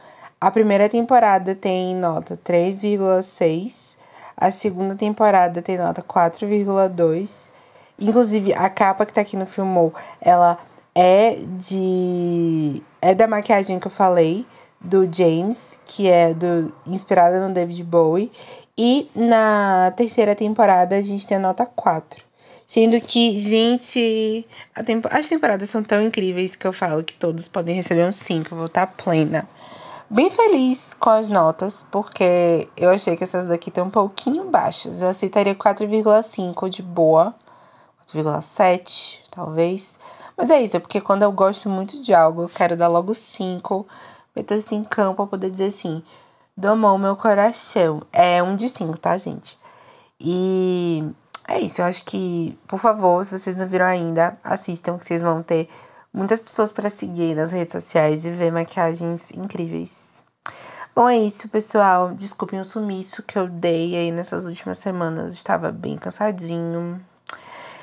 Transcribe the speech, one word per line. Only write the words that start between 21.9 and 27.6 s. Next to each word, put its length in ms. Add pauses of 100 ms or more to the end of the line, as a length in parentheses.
Sendo 340
que, 380
gente, 1080 (260)
a 100
tempo-, 280
as 160
temporadas 420
são 140
tão 180
incríveis 540
que 100
eu 80
falo 300
que 100
todos 340
podem 280